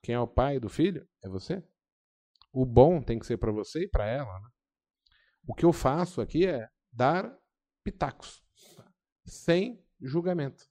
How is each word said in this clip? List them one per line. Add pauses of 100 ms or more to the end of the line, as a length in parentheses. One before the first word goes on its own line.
Quem
é
o
pai
do
filho (160)
é
você. (880)
O
bom
tem
que
ser
pra
você
e
pra
ela,
né? (1000)
O
que
eu
faço
aqui
é (240)
dar (480)
pitacos, (840)
sem (160)
julgamento.